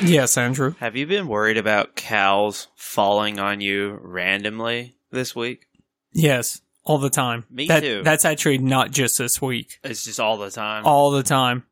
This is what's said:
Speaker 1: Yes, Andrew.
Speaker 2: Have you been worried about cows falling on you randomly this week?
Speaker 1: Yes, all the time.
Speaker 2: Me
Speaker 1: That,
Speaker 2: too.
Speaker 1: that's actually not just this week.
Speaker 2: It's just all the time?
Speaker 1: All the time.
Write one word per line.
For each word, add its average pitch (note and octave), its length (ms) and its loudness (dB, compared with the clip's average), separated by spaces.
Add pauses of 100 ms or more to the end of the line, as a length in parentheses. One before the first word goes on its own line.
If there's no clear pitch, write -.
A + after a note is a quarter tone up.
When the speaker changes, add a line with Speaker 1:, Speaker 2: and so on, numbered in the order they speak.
Speaker 1:
Yes, C#3+ 300 4
Andrew. C3 420 0
Speaker 2:
Have A2+ 160 -4
you C3+ 120 -2
been F#3+ 200 -2
worried G#2+ 300 2
about G#2 380 0
cows G2+ 800 0
falling G#2 640 0
on G2+ 220 -4
you G2+ 400 -2
randomly G#2+ 920 -4 (160)
this B2+ 240 -6
week? A#2+ 320 -8 (440)
Speaker 1:
Yes, C#3 500 2 (220)
all D3+ 140 2
the C#3 120 0
time. A#2+ 400 -2
Speaker 2:
Me A#2+ 180 -6
Speaker 1:
That, D#3 140 4
Speaker 2:
too. A#2 220 -2
Speaker 1:
that's D#3 220 4
actually D3+ 340 2
not C3 320 2
just C3 260 0
this - 240 -2
week. B2+ 420 -6
Speaker 2:
It's A#2 220 -10
just A2+ 140 -10
all A2 180 2
the G2+ 140 -8
time? G#2+ 340 -6
Speaker 1:
All C#3+ 260 4
the C#3 120 0
time. B2+ 480 0